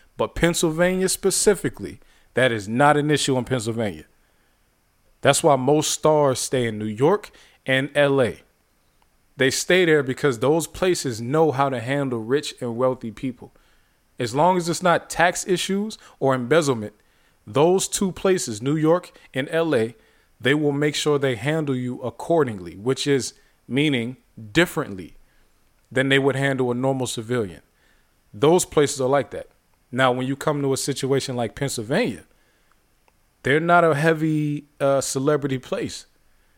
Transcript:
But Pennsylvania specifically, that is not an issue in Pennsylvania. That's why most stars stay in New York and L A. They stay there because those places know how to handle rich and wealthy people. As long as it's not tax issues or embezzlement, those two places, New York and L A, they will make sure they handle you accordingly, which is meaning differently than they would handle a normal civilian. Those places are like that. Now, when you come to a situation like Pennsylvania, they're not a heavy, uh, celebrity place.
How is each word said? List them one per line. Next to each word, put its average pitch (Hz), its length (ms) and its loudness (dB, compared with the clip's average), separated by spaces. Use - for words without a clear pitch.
But 113 200 -2
Pennsylvania 175 760 2
specifically, - 880 -2
that 120 180 2
is 101 160 -6
not 143 260 4
an 147 160 0
issue 135 260 2
in 123 60 -2
Pennsylvania. 110 640 -4
That's 139 220 2
why 147 140 6
most 143 340 2
stars 147 480 2
stay 127 280 -2
in 107 120 -6
New 107 60 -4
York 135 460 0
and 135 280 0
L 139 280 4
A. 98 180 0
They 131 140 2
stay 180 360 2
there 151 180 4
because 127 360 -2
those 147 280 0
places 156 540 -2
know 151 300 2
how 139 180 0
to 127 100 -4
handle 127 400 -2
rich 123 400 -2
and 120 160 -6
wealthy 123 360 -2
people. - 420 -12
As 120 180 -4
long 175 220 4
as 170 100 -2
it's 170 160 -4
not 170 260 0
tax - 380 0
issues 196 500 -2
or 135 160 2
embezzlement, 123 580 0
those 170 400 2
two 190 240 -2
places, 165 500 -2
New 139 140 -2
York 160 360 2
and 131 160 -4
L 165 240 0
A, 117 220 0
they 127 120 2
will 147 200 0
make 147 220 -2
sure 147 220 0
they 135 180 0
handle 139 400 -2
you 123 260 -6
accordingly, 113 720 -2
which 123 320 -4
is 135 260 0
meaning 131 500 -2
differently 110 640 -2
than 131 180 0
they 135 100 4
would 135 160 2
handle 135 360 0
a 120 40 -2
normal 131 320 -2
civilian. 110 540 -6
Those 151 320 4
places 143 360 0
are 127 80 0
like 135 220 0
that. 82 160 -12
Now, 127 200 4
when 127 160 -2
you 135 80 -4
come 147 260 -2
to 139 120 0
a 127 40 -2
situation 135 580 -2
like 120 200 -4
Pennsylvania, 131 680 -4
they're 143 180 2
not 170 240 4
a 156 100 4
heavy, 151 720 0
uh, 139 180 2
celebrity 139 580 -2
place. - 500 -8